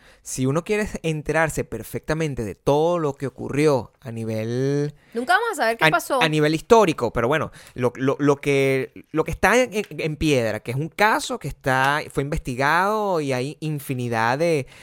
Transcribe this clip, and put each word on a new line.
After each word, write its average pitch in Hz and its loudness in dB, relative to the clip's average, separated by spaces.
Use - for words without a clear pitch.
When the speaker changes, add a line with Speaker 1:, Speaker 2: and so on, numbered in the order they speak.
Speaker 1:
si - -4
uno 147 0
quiere 214 -2
enterarse 156 -2
perfectamente 127 -6
de 101 -8
todo 156 2
lo 147 -2
que 139 -8
ocurrió 127 0
a 120 -14
nivel 120 -4
Speaker 2:
Nunca 254 -2
vamos 453 0
a 392 -6
saber 226 0
qué - 4
Speaker 1:
a, 208 6
Speaker 2:
pasó. 320 0
Speaker 1:
a 165 4
nivel 151 2
histórico, 160 4
pero 117 0
bueno, 139 0
lo, 123 0
lo, 131 2
lo 143 4
que, 135 0
lo 156 0
que - -10
está 190 2
en, 247 2
en, 208 -4
en 151 -6
piedra, 120 0
que 117 -8
es 123 -4
un 156 -4
caso 226 0
que 151 -10
está, 135 0
fue 139 -2
investigado 160 0
y 135 -2
hay 127 -4
infinidad 123 -2
de, 160 0